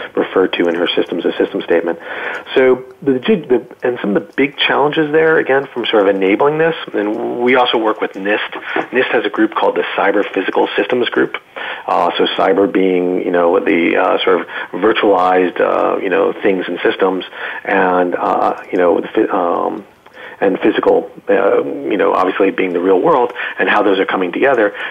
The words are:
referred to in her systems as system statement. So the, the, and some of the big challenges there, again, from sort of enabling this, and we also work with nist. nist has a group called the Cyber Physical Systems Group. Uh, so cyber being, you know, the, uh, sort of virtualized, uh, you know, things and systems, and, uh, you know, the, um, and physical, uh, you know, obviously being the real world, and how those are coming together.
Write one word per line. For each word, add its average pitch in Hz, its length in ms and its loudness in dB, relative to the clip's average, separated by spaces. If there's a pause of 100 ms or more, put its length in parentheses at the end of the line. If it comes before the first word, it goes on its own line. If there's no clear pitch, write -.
(140)
referred 95 400 0
to 87 140 0
in 85 80 0
her 85 140 0
systems 87 360 -2
as 87 100 0
system 95 260 -2
statement. 82 360 -2 (580)
So 127 280 4 (180)
the, 139 180 0
the, 143 460 0 (180)
and 123 180 -2
some - 160 0
of - 100 -4
the - 60 -20
big - 240 -2
challenges 147 560 0
there, 160 240 4
again, 139 300 2
from 117 180 -6
sort 101 240 4
of 101 40 4
enabling 104 440 2
this, 165 180 2 (180)
and 117 460 -2
we 123 160 2
also 123 220 2
work 110 240 0
with - 160 -6
nist. 101 340 -4 (400)
nist 123 200 0
has 110 140 0
a 104 40 -2
group - 260 0
called 85 200 0
the 85 80 0 (120)
Cyber 98 380 0
Physical 98 420 0
Systems 123 320 0
Group. - 300 -2 (500)
Uh, 90 300 2
so - 80 2 (100)
cyber 95 340 2
being, 92 540 0
you 95 80 -2
know, 87 300 4
the, 87 340 2
uh, 92 300 2
sort 90 160 2
of 82 60 -10 (260)
virtualized, 92 880 2
uh, 92 380 0
you 98 100 -2
know, 90 240 2
things 95 340 0
and 87 160 -6
systems, 92 400 0 (400)
and, 90 520 2
uh, 98 460 0 (120)
you 101 40 0
know, 90 220 4
the, 98 340 -2
um, 90 520 -2 (560)
and 98 180 0
physical, - 500 2 (200)
uh, 101 340 2
you 139 320 -6
know, 92 160 2
obviously 92 400 0
being 92 220 -2
the 85 60 0
real 92 200 4
world, 135 320 2 (280)
and - 100 0
how 107 120 2
those 98 160 2
are 95 80 2
coming 92 280 -4
together. 113 420 2 (160)